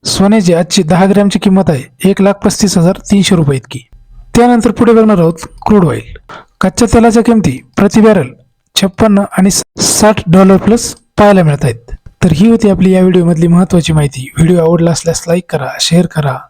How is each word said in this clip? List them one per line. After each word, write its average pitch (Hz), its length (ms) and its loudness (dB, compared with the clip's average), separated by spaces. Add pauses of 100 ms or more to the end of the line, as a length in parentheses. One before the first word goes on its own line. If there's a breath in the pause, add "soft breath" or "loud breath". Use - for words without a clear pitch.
सोन्याची 196 480 0
आजची 175 300 -2
दहा 180 220 0
ग्रॅमची 202 340 0
किंमत 190 300 0
आहे 147 400 -4
एक 196 120 -2
लाख 196 120 2
पस्तीस 190 440 -2
हजार 175 200 0 (140)
तीनशे 196 240 2
रुपये 143 220 0
इतकी. - 220 -12 (560)
त्यानंतर 240 360 2
पुढे 233 220 0
बघणार 214 240 2
आहोत 170 160 0 (320)
क्रूड 202 200 2
ऑइल. 113 280 -6 (480 loud breath)
कच्च्या 202 320 -2
तेलाच्या 226 300 2
किमती 202 360 0 (160)
प्रति 202 260 2
बॅरल 202 260 2 (480)
छप्पन्न 202 460 0 (160)
आणि 190 120 2 (300)
साठ - 480 0
डॉलर 190 300 4
प्लस 220 380 -2 (220)
पाहायला 202 260 4
मिळत 147 200 -2
आहेत. 120 120 -2 (480)
तर 170 80 0
ही 185 180 2
होती 220 200 2
आपली 185 220 0
या 185 100 2
व्हिडिओमधली 175 460 0
महत्त्वाची 175 460 0
माहिती. 139 340 -4 (100)
व्हिडिओ 165 220 2
आवडला 165 320 0
असल्यास - 360 -4
लाईक 175 220 -4
करा, 135 200 -6 (100)
शेअर 170 260 0
करा 143 320 -6 (120)